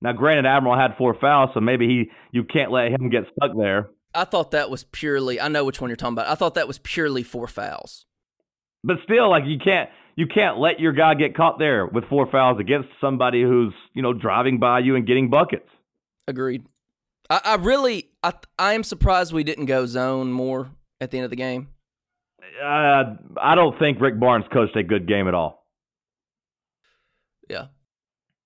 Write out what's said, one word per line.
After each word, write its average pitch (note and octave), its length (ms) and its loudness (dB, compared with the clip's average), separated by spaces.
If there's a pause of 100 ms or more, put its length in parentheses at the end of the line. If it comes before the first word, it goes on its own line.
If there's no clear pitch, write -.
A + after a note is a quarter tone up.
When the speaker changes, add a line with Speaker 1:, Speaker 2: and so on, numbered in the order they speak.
Speaker 1:
Now, A#2+ 100 -4
granted, C#3 340 2
Admiral C3 320 2
had B2+ 200 2
four B2 220 2
fouls, C#3 340 4
so A2 80 -2
maybe A#2+ 260 2
he, B2 240 0 (200)
you A#2+ 120 -2
can't C3 280 -2
let A#2+ 200 0
him B2+ 180 -2
get A#2 140 0 (140)
stuck C#3+ 200 -2
there. G#2 320 0 (240)
Speaker 2:
I F3 120 -2
thought E3+ 260 -4
that D3 180 -2
was B2+ 140 -10
purely, C3+ 560 -4
I C#3 80 -4
know D3 160 -2
which C3+ 160 -4
one B2+ 100 -6
you're A#2 60 -8
talking A#2+ 180 -6
about. A2+ 140 -4
I D3 80 -2
thought E3+ 200 -2
that D3+ 120 -2
was C3+ 100 -12
purely C#3+ 460 -4
four A#2+ 240 -12
fouls. - 580 -12 (800)
Speaker 1:
But F3 220 -2
still, A3+ 240 4
like, D#3+ 160 4
you D3 180 -4
can't, F#3 260 0 (280)
you D#3+ 100 0
can't G3 300 0
let D#3+ 240 2
your D#3+ 100 2
guy D#3 220 4
get D3 240 0
caught E3 200 2
there B2+ 300 0
with A2+ 220 -2
four C3+ 200 2
fouls B2+ 300 2
against C3 300 -2 (100)
somebody B2 440 0
who's, B2 300 2 (200)
you B2 80 -6
know, B2 120 0
driving A#2 460 0
by B2 200 2
you C3 180 2
and A2+ 100 -2
getting B2+ 220 2
buckets. D3+ 400 0 (580)
Speaker 2:
Agreed. B2+ 380 -6 (640)
I, E3+ 160 2
I G#3+ 100 2
really, A#3 540 0 (120)
I, F3 120 -2 (260)
I G3 140 2
am A3+ 100 -2
surprised F3+ 480 0
we D#3+ 140 -2
didn't D3 220 -6
go C3 180 0
zone B2+ 480 -4
more C3 360 -6 (300)
at C3 120 -10
the C3+ 60 -8
end B2+ 60 -6
of B2 60 -8
the A#2+ 80 -10
game. B2+ 320 -8 (920)
Speaker 1:
Uh, C#3+ 540 2 (260)
I D3+ 140 4
don't E3+ 240 2
think D3 220 0
Rick B2 180 0
Barnes A#2+ 320 4
coached A#2 240 2
a G#2+ 80 0
good F2+ 240 -2
game G2 220 2
at F2 40 0
all. E2 320 -4 (1800)
Speaker 2:
Yeah. - 180 -10 (800)